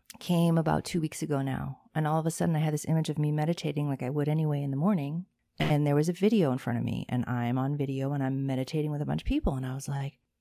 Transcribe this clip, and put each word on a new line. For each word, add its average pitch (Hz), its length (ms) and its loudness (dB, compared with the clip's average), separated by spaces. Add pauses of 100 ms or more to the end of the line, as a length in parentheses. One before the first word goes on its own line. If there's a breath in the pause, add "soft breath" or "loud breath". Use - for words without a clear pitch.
(200)
came 170 380 4
about 156 280 2
two 170 160 -2
weeks 156 200 -4
ago 147 200 0
now. 135 380 -4 (140)
And 156 140 2
all 156 120 2
of 156 60 0
a 165 60 0
sudden 170 240 2
I 151 40 2
had 156 140 0
this 151 140 -2
image 160 220 2
of 147 80 -2
me 151 140 2
meditating 151 560 -2
like 135 160 -4
I 127 60 -4
would 147 180 0
anyway 151 340 0
in 139 100 -4
the 135 60 -2
morning. 165 480 0 (320)
And 151 300 2
there 143 80 4
was 156 140 4
a 175 40 2
video 190 380 4
in 127 60 0
front 120 220 -2
of 117 60 -2
me 110 220 -4
and 123 200 0
I'm 120 300 -2
on 139 200 -2
video 135 340 -2
and 143 100 -2
I'm 135 240 -2
meditating 139 460 -2
with 147 100 -2
a 143 40 -4
bunch 147 160 -2
of - 60 -6
people. 254 280 0
And 131 100 -4
I 127 80 -4
was 139 140 -8
like, 139 320 -6 (220)